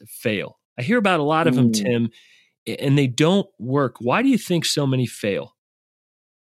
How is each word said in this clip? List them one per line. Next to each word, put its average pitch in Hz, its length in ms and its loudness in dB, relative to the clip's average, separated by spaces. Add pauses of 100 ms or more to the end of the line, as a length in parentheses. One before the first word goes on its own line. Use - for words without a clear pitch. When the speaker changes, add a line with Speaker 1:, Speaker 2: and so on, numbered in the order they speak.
Speaker 1:
fail? - 540 -6 (200)
I 123 40 -6
hear 220 160 0
about 185 200 2
a 147 40 0
lot 160 240 2
of 139 80 2
them, 123 160 4
Speaker 2:
Mm. 110 120 -2
Speaker 1:
Tim, 117 260 0 (580)
a-, - 80 -6
and 139 200 0
they 143 120 4
don't 160 400 2 (100)
work. 127 420 -2
Why 127 220 0
do 269 80 2
you 254 80 4
think 175 260 -2
so - 220 -2
many 127 220 0
fail? 78 480 -6 (880)